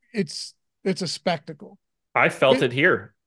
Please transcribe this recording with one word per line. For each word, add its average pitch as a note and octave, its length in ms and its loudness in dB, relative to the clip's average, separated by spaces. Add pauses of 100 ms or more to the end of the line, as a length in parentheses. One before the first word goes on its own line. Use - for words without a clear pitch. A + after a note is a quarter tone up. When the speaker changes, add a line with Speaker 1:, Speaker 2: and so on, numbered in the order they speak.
(120)
Speaker 1:
it's, - 400 -6 (300)
it's F#3+ 180 -4
a F3+ 60 -6
spectacle. - 720 -8 (360)
Speaker 2:
I B2+ 140 4
felt D#3 280 4
Speaker 1:
It F3+ 80 0
Speaker 2:
it A#2+ 80 0
here. C3+ 420 0 (120)